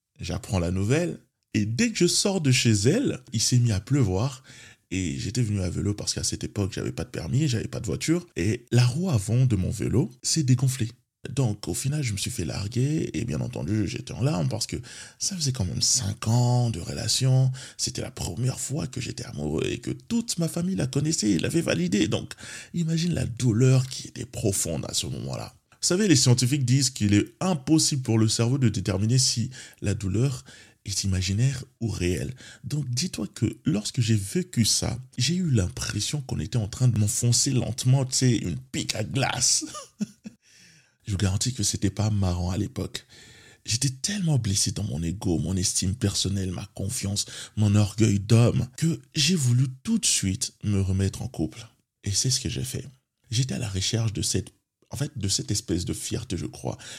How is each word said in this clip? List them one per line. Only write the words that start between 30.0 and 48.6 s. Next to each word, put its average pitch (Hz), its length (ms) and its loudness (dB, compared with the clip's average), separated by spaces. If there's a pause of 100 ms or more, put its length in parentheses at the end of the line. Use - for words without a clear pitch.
est 101 200 -4
imaginaire 98 600 0 (160)
ou 113 80 0
réelle. 87 460 -2 (300)
Donc, 139 240 -4
dis-toi 185 460 -4
que - 300 -2
lorsque 175 360 0
j'ai 110 160 4
vécu 113 480 0
ça, - 340 0 (200)
j'ai 131 160 2
eu 180 160 0
l'impression 104 720 0
qu'on - 160 -6
était 80 180 -2
en 104 120 0
train 127 200 2
de 107 100 4
m'enfoncer 120 520 2
lentement, 127 540 2
tu 131 100 -4
sais, 123 220 4
une 85 200 -2
pique - 380 -6
à 107 100 -4
glace. - 640 0 (340)
<laughs> 208 60 -4 (1040)
Je 107 40 -4
vous 90 60 0
garantis 101 360 0
que 104 80 -4
c'était 101 260 0
pas 107 220 0
marrant 90 400 0
à 92 80 -4
l'époque. - 480 -6 (580)
J'étais 113 240 0
tellement 165 500 0
blessé 98 340 0
dans 104 120 -4
mon 76 180 -4
ego, 85 360 0
mon 95 180 -2
estime 92 380 0
personnelle, 95 580 -2
ma 98 220 -8
confiance, 98 500 -4 (320)
mon 107 200 4
orgueil 104 440 4
d'homme, 117 560 4